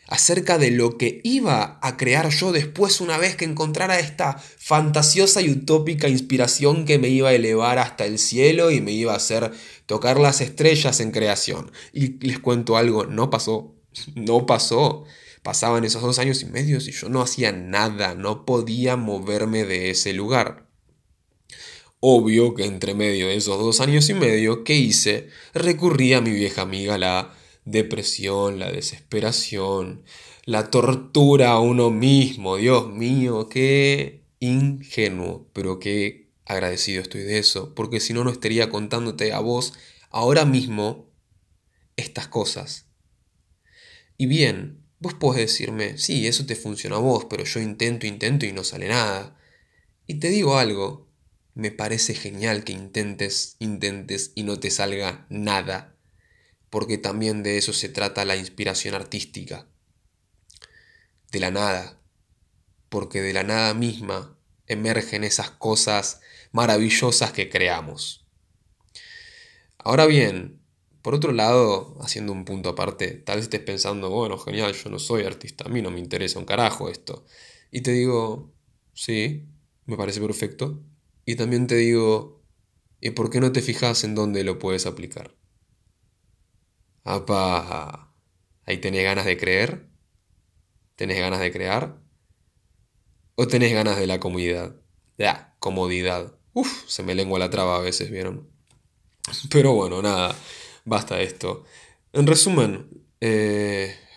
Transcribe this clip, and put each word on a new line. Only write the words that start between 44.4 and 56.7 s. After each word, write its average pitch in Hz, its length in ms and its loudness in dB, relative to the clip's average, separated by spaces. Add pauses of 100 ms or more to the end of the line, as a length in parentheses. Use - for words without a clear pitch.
vos 180 160 -8
podés 127 380 0
decirme, 110 460 -6
"Sí, 131 280 -2
eso 127 200 -2
te 117 100 -6
funciona 101 400 -8
a 110 40 0
vos, 117 280 0
pero - 160 -8
yo - 160 -6
intento, 113 460 -4
intento 107 400 -2
y 98 60 -6
no 95 120 -8
sale 92 240 -6
nada". 104 480 -2 (720)
Y 156 140 -10
te 170 100 -2
digo 175 260 2
algo, 104 540 -2 (440)
me 107 160 -6
parece 107 440 -4
genial 104 500 -4
que 98 80 -10
intentes, 98 840 -6
intentes 98 760 -6
y 107 100 -8
no 104 140 -6
te 98 120 -6
salga 98 580 -4
nada, 98 680 -6 (720)